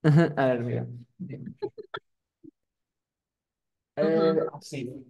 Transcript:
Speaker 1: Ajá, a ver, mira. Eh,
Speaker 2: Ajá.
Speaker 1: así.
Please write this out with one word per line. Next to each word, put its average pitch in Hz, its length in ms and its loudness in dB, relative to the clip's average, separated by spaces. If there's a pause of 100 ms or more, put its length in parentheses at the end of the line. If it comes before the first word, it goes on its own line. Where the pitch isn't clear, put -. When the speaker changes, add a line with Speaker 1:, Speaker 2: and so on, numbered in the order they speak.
Speaker 1:
Ajá, 156 320 6
a 139 100 2
ver, 123 160 2
mira. 120 240 -4 (3000)
Eh, 160 400 2
Speaker 2:
Ajá. - 180 0
Speaker 1:
así. 135 560 -10